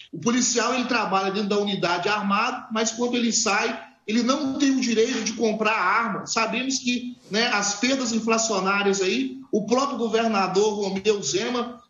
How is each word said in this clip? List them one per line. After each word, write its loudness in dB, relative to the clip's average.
O -12
policial, 0
ele -2
trabalha 0
dentro -2
da 2
unidade 0
armado, 0
mas 0
quando -2
ele 2
sai, 0
ele 0
não 0
tem 4
o 2
direito 2
de -2
comprar 0
arma. 0
Sabemos -2
que, -4
né, 2
as 0
perdas 0
inflacionárias 2
aí, 0
o 0
próprio 2
governador 2
Romeu 0
Zema, -2